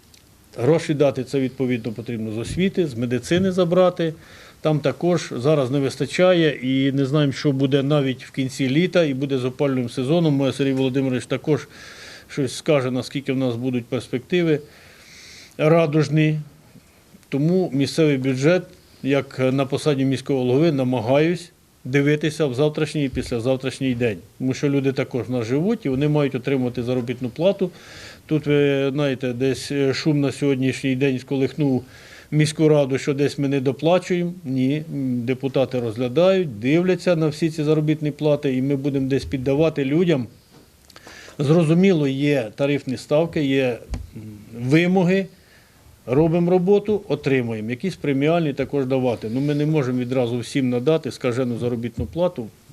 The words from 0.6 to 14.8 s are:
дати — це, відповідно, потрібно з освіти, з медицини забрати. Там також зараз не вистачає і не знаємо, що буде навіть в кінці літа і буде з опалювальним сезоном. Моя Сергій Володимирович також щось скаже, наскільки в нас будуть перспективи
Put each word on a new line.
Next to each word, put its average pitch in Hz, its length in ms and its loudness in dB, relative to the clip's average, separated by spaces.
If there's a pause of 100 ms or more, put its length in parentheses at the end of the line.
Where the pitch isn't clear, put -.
дати — 139 300 2
це, 139 160 -4
відповідно, 123 520 -2
потрібно 110 400 -8
з 104 60 -6
освіти, 175 500 -2
з 135 60 -8
медицини 127 580 0
забрати. 180 640 2 (480)
Там 156 180 0
також 151 580 -2
зараз 131 340 2
не 143 80 0
вистачає 156 840 2
і 135 300 0
не 139 140 0
знаємо, 143 280 2
що - 180 0
буде 135 320 2
навіть 135 420 0
в - 60 -20
кінці 131 380 -4
літа 175 340 2
і 147 100 0
буде 135 240 -2
з 123 80 -2
опалювальним 131 440 -2
сезоном. 151 440 2
Моя 139 200 2
Сергій 139 200 0
Володимирович 131 520 0
також 147 420 -2 (600)
щось 135 280 -6
скаже, 131 360 0
наскільки 131 420 -4
в 127 40 0
нас 131 180 0
будуть 123 300 -4
перспективи 147 760 -2 (1000)